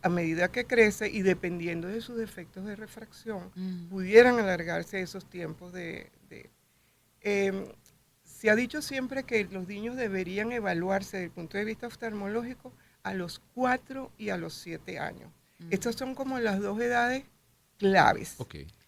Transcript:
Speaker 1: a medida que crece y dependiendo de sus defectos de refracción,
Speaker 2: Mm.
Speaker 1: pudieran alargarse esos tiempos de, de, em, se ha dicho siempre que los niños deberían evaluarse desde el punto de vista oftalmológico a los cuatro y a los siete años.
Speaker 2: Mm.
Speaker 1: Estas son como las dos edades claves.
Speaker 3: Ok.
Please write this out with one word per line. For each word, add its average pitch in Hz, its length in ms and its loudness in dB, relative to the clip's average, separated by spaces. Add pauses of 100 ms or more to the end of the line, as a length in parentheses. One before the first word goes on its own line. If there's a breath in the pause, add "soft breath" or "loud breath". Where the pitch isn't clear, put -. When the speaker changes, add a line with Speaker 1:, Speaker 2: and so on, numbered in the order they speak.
Speaker 1:
a 185 80 2
medida 170 420 2
que 247 140 -2
crece 214 440 4
y 208 120 -2
dependiendo 175 640 0
de 220 140 -6
sus 233 160 -10
defectos 190 480 -10
de 208 100 -10
refracción, 214 800 -12
Speaker 2:
Mm. 180 340 -6
Speaker 1:
pudieran 214 500 10
alargarse 175 600 -2
esos 180 240 -10
tiempos 175 480 -12
de, 175 360 -12 (200)
de, - 200 -18 (720)
em, 196 440 0 (580)
se - 260 0
ha 214 60 8
dicho 247 260 0
siempre 262 420 -4
que 220 220 0
los 185 220 -8
niños 214 280 -6
deberían 196 560 -2
evaluarse 196 680 -2
desde 180 80 -6
el 165 60 -10
punto 170 260 -10
de 208 80 -2
vista 220 220 -6
oftalmológico 226 840 -6 (320)
a 190 100 -6
los 175 280 -6 (120)
cuatro 254 640 -2
y 208 120 -8
a 185 80 -2
los 165 160 -8
siete 160 460 -12
años. - 300 -8 (300)
Speaker 2:
Mm. 170 120 -16
Speaker 1:
Estas 226 240 0
son 262 200 -6
como 269 240 -4
las 208 200 0
dos 202 200 -2
edades 240 440 2 (540)
claves. 190 600 6
Speaker 3:
Ok. - 180 -12 (320)